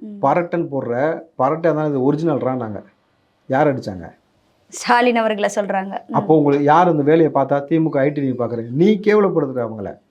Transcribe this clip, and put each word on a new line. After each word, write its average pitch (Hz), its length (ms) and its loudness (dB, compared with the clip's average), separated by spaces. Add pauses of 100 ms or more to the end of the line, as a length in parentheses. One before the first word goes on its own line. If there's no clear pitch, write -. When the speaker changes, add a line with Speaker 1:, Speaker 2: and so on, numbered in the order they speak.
Speaker 1:
ம். 202 260 -6
Speaker 2:
பரட்டன் 170 460 0
போடுற, 131 480 -4 (180)
பரட்டை 156 360 0
தான் 151 140 -2
இது 139 240 0
ஒரிஜினல்றான்னாங்க." 127 680 -4 (640)
யார் 139 280 2
அடிச்சாங்க? 95 380 -10 (560)
Speaker 1:
ஸ்டாலின் 240 480 2
அவர்களை 214 380 0
சொல்றாங்க. 196 520 -6
ம். - 60 -14
Speaker 2:
அப்போ - 240 2
உங்களுக்கு 143 280 2
யார் 165 240 6
அந்த 151 140 2
வேலையை 151 320 4
பார்த்தா? 139 340 0
திமுக 160 280 0
ஐ 139 120 2
டி 147 120 -4
விங்க 131 180 -2
பாக்குறீங்க, 117 320 -6
நீ 180 320 4
கேவலப்படுத்துற 160 640 0
அவங்கள. 104 260 -10 (160)